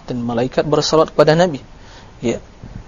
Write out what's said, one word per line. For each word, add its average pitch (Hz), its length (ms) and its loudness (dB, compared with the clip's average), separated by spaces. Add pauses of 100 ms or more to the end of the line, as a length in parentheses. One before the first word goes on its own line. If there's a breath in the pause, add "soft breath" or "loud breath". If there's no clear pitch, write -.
dan 120 140 -6
malaikat 131 420 -2
bersalawat 151 460 2
kepada 151 240 4
Nabi. 165 240 0 (640 soft breath)
Ya. 117 160 -4 (500)